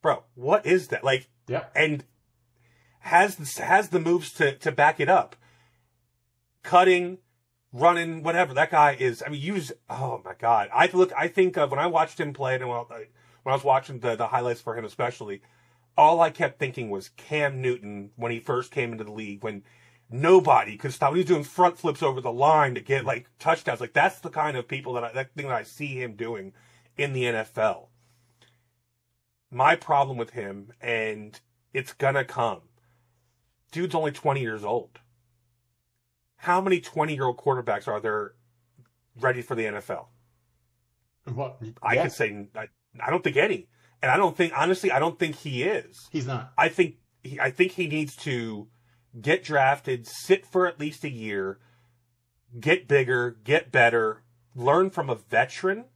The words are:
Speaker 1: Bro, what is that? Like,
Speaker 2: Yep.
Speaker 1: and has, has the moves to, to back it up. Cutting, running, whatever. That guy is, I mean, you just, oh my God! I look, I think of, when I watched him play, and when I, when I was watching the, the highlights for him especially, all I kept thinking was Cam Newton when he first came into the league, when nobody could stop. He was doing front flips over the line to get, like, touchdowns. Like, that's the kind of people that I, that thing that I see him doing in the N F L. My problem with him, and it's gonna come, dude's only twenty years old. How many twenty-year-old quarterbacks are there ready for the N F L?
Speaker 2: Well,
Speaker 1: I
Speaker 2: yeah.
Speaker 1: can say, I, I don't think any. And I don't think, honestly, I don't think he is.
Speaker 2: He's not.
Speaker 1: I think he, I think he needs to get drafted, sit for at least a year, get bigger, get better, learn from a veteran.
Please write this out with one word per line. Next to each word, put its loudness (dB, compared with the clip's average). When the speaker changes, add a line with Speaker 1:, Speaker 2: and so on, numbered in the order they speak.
Speaker 1:
Bro, 0
what 0
is 2
that? -6
Like, 0
Speaker 2:
Yep. -6
Speaker 1:
and 0
has, 2
has 2
the 2
moves 0
to, 2
to -4
back 4
it 0
up. 2
Cutting, 4
running, 2
whatever. 0
That 2
guy 6
is, -4
I -8
mean, -10
you -6
just, -8
oh -8
my -12
God! 2
I 4
look, 4
I -2
think 2
of, 2
when -2
I 0
watched 0
him -4
play, -4
and -6
when -4
I, -8
when -2
I 2
was -4
watching 2
the, -2
the -2
highlights -2
for -8
him -8
especially, -8
all 6
I 6
kept -4
thinking -6
was -6
Cam -4
Newton -6
when -6
he -6
first -4
came -4
into -10
the -16
league, -12
when -8
nobody 6
could -8
stop. 2
He 2
was 0
doing 2
front 2
flips -4
over 0
the -6
line 4
to -6
get, -2
like, -6
touchdowns. -2
Like, -10
that's 2
the -12
kind -2
of -8
people -8
that -4
I, -8
that -8
thing -10
that -2
I -4
see -12
him -8
doing -8
in -2
the -2
N -2
F -6
L. 0
My 2
problem 0
with -6
him, -12
and -6
it's -8
gonna 0
come, -4
dude's -6
only 0
twenty -2
years -6
old. -6
How 0
many 2
twenty-year-old -4
quarterbacks -2
are -4
there -4
ready -2
for -6
the -2
N -6
F -12
L? -10
Speaker 2:
Well, -10
Speaker 1:
I 0
Speaker 2:
yeah. 2
Speaker 1:
can -2
say, -6
I, -12
I -4
don't -2
think 0
any. 0
And 0
I 4
don't 2
think, 0
honestly, 0
I 2
don't -2
think -4
he -6
is. -6
Speaker 2:
He's -6
not. -8
Speaker 1:
I 4
think 0
he, -14
I 0
think 0
he -6
needs -6
to -8
get 0
drafted, 0
sit 0
for 2
at -8
least -8
a -6
year, -6
get 0
bigger, 2
get 0
better, 4
learn 2
from -4
a -2
veteran. -2